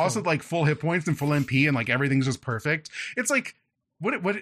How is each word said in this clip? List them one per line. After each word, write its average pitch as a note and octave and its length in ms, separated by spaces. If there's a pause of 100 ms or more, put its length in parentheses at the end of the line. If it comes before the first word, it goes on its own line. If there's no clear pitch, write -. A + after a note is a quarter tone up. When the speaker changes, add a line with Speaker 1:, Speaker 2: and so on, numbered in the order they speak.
(120)
Speaker 1:
stressful. A3 100
Speaker 2:
with, F3 40
like, D#3+ 160
full E3 220
hit D3 160
points E3 260
and D#3+ 120
full D3 160
M C#3+ 100
P C3+ 220
and, C#3+ 100
like, A#2 140
everything's C3+ 340
just B2+ 160
perfect. D3 480 (300)
It's B3 120
like, - 260 (420)
what, G#3 240
what, G3 200